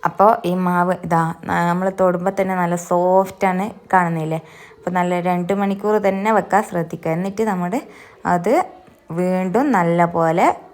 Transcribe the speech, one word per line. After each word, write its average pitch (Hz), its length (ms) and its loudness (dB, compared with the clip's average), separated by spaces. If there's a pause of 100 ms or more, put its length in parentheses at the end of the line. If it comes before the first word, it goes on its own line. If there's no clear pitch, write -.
അപ്പോൾ 196 220 4 (200)
ഈ - 20 0 (120)
മാവ് 180 300 0 (120)
ഇതാ, 170 140 2 (500)
നമ്മൾ 180 180 0 (120)
തൊടുമ്പോൾ 185 400 0
തന്നെ 190 220 0
നല്ല 175 140 0 (120)
സോഫ്റ്റാണ് 185 800 0 (260)
കാണുന്നില്ലേ? 165 480 0 (380)
അപ്പോൾ - 200 -8
നല്ല 180 300 0
രണ്ട് 180 340 0
മണിക്കൂർ 196 320 0 (140)
തന്നെ 196 300 0
വെക്കാൻ 196 320 2
ശ്രദ്ധിക്കുക. 165 480 -4
എന്നിട്ട് 196 340 -4
നമ്മൾ 180 200 -2 (640)
അത് 175 180 0 (680)
വീണ്ടും 185 460 0 (120)
നല്ല 170 280 2 (100)
പോലെ 170 320 2 (260)